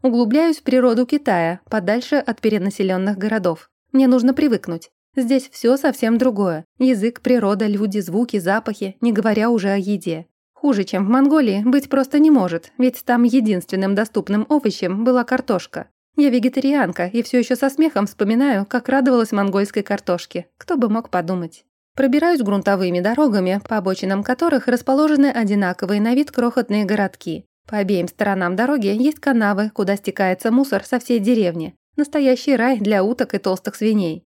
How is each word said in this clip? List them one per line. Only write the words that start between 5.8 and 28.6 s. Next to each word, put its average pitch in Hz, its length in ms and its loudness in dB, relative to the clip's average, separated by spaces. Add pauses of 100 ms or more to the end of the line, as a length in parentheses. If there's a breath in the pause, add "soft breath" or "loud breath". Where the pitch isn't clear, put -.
другое. 202 480 0 (120)
Язык, 240 440 0
природа, 214 460 0
люди, 208 320 -2
звуки, 208 380 -2
запахи, 196 640 -4
не 240 100 2
говоря 214 380 0
уже 202 200 0
о 196 80 0
еде. 180 500 -4 (260)
Хуже, 233 300 0
чем 190 220 -2
в 196 40 -2
Монголии, 262 560 2
быть 269 240 2
просто 269 300 0
не 311 120 6
может, 185 460 0
ведь 247 260 0
там 240 200 2
единственным 202 720 0
доступным 208 540 -2
овощем 208 540 0
была 247 200 2
картошка. 240 640 -4 (260)
Я 285 140 4
вегетарианка 254 800 0
и 220 160 -2
всё 247 160 0
ещё 247 160 0
со 269 140 0
смехом 277 360 0
вспоминаю, 220 600 0
как 240 220 -4
радовалась 254 440 2
монгольской 202 520 -2
картошке. 175 640 -6 (120)
Кто - 200 -4
бы 233 120 2
мог 226 200 -2
подумать. 175 560 -4 (300)
Пробираюсь 294 460 2
грунтовыми 196 580 0
дорогами, 202 680 0
по 220 100 -2
обочинам 190 460 -2
которых 269 440 0
расположены 277 640 2
одинаковые 202 680 -2
на 226 120 0
вид 285 180 0
крохотные 233 540 -2
городки. 190 600 -4 (220)
По 214 100 -6
обеим 185 300 0
сторонам 190 480 -2
дороги 240 320 0